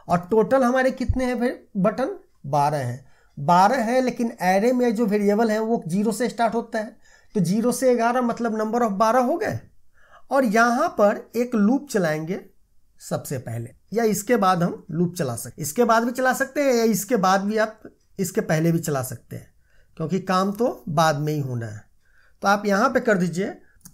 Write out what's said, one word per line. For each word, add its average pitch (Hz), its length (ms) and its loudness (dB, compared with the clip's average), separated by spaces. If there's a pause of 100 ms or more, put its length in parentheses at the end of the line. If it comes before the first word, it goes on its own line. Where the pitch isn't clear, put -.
और 175 220 0
टोटल 226 320 4
हमारे 262 280 2
कितने 254 340 -2
हैं 247 160 -2
फिर - 360 -4
बटन, 220 400 -2 (300)
बारह 147 320 0
हैं। 127 260 -6 (340)
बारह 180 440 4
हैं, 240 200 0
लेकिन 240 300 -2 (120)
array 196 280 2
में 247 220 0
जो 226 120 0
वेरिएबल 208 440 2
है 214 100 0
वो 220 280 -2
ज़ीरो 208 240 0
से 240 160 -2
स्टार्ट 233 260 -2
होता 226 240 -4
है, 214 180 -10 (380)
तो 214 60 2
ज़ीरो 208 320 2
से 247 220 2
ग्यारह 233 280 0
मतलब 233 360 -2
number 220 240 -2
of 220 160 0
बारह 226 220 4
हो 254 160 0
गए। 392 220 -4 (720)
और 220 160 2
यहाँ 240 440 2
पर 226 460 0
एक 247 180 -2
लूप 240 360 2
चलाएंगे 160 500 -2 (600)
सबसे 139 380 -8
पहले, 117 320 -10 (220)
या 226 140 0
इसके 214 320 0
बाद 185 240 2
हम 208 280 -4
लूप 170 240 -2
चला 127 220 -4
सकते, 123 260 -12
इसके 240 220 0
बाद 233 200 4
भी 247 80 -4
चला 254 220 0
सकते 269 280 -4
हैं 269 120 2
या 233 160 2
इसके 226 280 0
बाद 190 220 2
भी 208 180 -2
आप 214 240 -2 (360)
इसके 185 240 -2
पहले 165 300 2
भी 165 60 2
चला 147 240 -4
सकते 123 340 -12
हैं, - 140 -18 (460)
क्योंकि 165 260 -4
काम 190 300 0
तो 247 380 -4
बाद 156 280 2
में 151 140 -2
ही 151 80 -2
होना 123 260 -6
है। 107 180 -14 (580)
तो 202 60 0
आप 202 180 2
यहाँ 202 240 2
पे 262 100 0
कर 214 180 2
दीजिए 180 340 -2 (420)